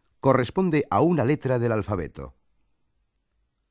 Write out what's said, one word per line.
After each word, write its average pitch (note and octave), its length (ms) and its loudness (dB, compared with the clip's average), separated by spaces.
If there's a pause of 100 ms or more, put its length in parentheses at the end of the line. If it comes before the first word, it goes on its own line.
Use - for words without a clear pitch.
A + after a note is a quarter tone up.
(220)
corresponde C#3 680 2
a G2+ 120 2
una D#3 240 2
letra C3 340 0
del A#2 140 0
alfabeto. F2 640 -6 (1300)